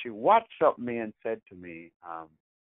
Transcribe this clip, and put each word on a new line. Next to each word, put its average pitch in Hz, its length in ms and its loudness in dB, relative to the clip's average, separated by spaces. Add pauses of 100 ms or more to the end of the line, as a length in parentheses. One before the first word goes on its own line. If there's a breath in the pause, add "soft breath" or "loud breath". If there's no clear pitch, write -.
she 120 60 -12
WhatsApped 151 680 4
me 120 180 -4
and 110 160 -4 (100)
said 113 280 -4
to 98 40 -20
me, 85 360 -14 (180)
um, 82 200 -12 (440)